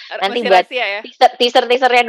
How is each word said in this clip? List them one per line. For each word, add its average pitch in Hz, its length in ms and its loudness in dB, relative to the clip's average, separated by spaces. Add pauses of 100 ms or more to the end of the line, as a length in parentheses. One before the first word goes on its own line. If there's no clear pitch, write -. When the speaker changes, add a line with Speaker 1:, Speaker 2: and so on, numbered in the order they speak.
Speaker 1:
Er, - 80 -12
Speaker 2:
Nanti 233 240 -4
Speaker 1:
masih 220 80 -2
Speaker 2:
buat 185 160 4
Speaker 1:
rahasia 247 200 -6 (120)
ya? 214 80 -12
Speaker 2:
teaser, 247 320 2
teaser-teasernya 247 720 2